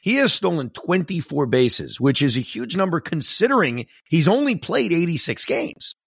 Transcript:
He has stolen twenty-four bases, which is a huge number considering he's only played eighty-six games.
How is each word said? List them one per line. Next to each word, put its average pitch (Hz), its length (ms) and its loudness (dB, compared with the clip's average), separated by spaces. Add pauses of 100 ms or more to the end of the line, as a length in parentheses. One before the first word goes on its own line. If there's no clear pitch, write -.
He 226 140 0
has 277 160 4
stolen 165 380 -2
twenty-four 165 760 -2
bases, 117 520 0
which 131 220 2
is 135 160 2
a 131 40 0
huge 127 360 -8
number 185 240 0
considering 165 880 0 (220)
he's 156 200 4
only 254 280 2
played 226 360 -2
eighty-six 170 540 -2
games. - 480 -6 (120)